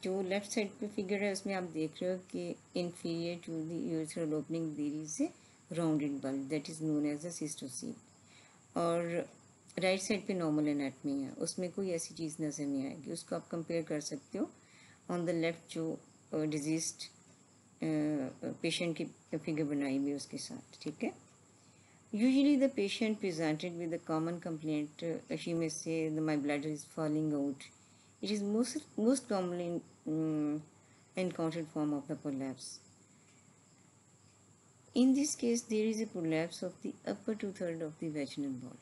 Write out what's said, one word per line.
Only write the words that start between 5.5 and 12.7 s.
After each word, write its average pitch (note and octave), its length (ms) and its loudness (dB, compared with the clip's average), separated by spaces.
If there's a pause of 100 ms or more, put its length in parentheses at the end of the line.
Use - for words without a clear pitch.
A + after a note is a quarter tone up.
rounded D3 440 2
bulge C3+ 280 -2
that D3+ 140 -2
is D#3+ 180 -6
known D3+ 340 2
as D3+ 100 -8
the E3+ 160 -6
cystocele। C#3 520 -6 (840)
और E3+ 540 2 (480)
राइट F#3 220 4
साइड G3 260 -2
पे G3+ 80 0
नॉर्मल D#3 340 4
एनाटमी C#3 540 0
है, C3 80 -4
उसमें E3+ 420 -2
कोई F#3+ 180 -2
ऐसी E3 240 -4
चीज़ D#3+ 280 -4
नज़र D3 240 -2
नहीं C#3 200 0